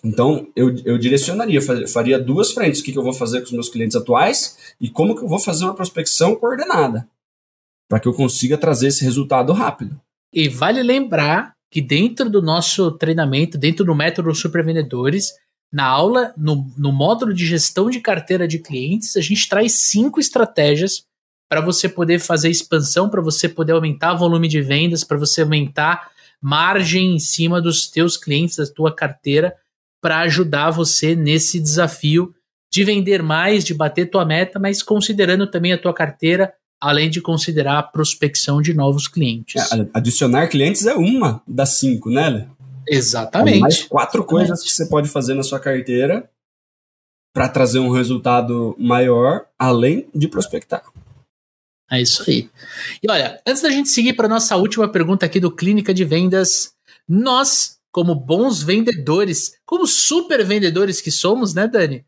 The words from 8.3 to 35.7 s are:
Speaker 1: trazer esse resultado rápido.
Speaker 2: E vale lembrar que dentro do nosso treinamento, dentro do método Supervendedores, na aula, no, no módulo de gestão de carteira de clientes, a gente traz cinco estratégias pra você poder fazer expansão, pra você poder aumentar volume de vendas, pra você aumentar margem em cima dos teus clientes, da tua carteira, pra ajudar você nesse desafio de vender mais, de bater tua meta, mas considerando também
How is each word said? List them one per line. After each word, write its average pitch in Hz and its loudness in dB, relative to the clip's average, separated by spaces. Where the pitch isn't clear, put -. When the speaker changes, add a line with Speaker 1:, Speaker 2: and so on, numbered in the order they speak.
Speaker 1:
trazer 135 2
esse 139 2
resultado 131 0
rápido. 147 -4
Speaker 2:
E 156 0
vale 160 0
lembrar 226 0
que 156 -4
dentro 208 0
do 202 2
nosso 165 0
treinamento, 160 0
dentro 165 0
do 170 2
método 160 0
Supervendedores, 160 -2
na 143 0
aula, 202 2
no, 147 -2
no 139 0
módulo 208 0
de 175 -2
gestão 170 0
de 254 -4
carteira 180 -2
de 160 -4
clientes, 160 -4
a 185 2
gente 180 -2
traz 214 2
cinco 247 0
estratégias 170 0
pra 151 0
você 170 -2
poder 170 0
fazer 165 0
expansão, 165 0
pra 196 0
você 160 -2
poder 160 0
aumentar 160 0
volume 170 2
de 151 0
vendas, 151 0
pra 147 -2
você 147 0
aumentar 151 -2
margem 180 0
em 156 0
cima 165 0
dos 165 -2
teus 170 0
clientes, 156 -2
da 147 -4
tua 156 -2
carteira, 151 -2
pra 160 0
ajudar 160 0
você 160 0
nesse 160 0
desafio 160 0
de 196 0
vender 196 0
mais, 170 2
de 160 -4
bater 156 -2
tua 185 2
meta, 180 0
mas 196 -2
considerando 202 0
também 175 0